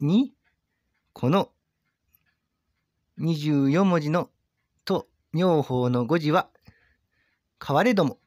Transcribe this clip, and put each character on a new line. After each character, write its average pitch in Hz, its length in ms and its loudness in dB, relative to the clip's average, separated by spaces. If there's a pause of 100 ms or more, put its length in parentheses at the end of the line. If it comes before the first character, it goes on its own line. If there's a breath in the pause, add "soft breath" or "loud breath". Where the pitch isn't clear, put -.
に、 190 320 0 (800)
こ 123 180 -2
の 185 200 0 (1700)
二 160 180 -2
十 147 360 0
四 175 140 2
文 175 160 2
字 147 80 -4
の 165 220 -2 (540)
と - 240 -4 (240)
妙 165 300 2
法 123 280 -2
の 123 160 0
語 160 140 0
字 151 100 -2
は、 165 180 0 (1120 soft breath)
変 - 140 -4
わ 156 80 4
れ 247 100 2
ど 196 120 0
も 120 220 -4